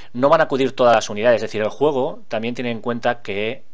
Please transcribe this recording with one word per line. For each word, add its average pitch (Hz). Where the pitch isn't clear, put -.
No 127
van 160
a -
acudir 135
todas 120
las 110
unidades. 110
Es 107
decir, 107
el 107
juego 135
también 117
tiene 123
en 113
cuenta 120
que 107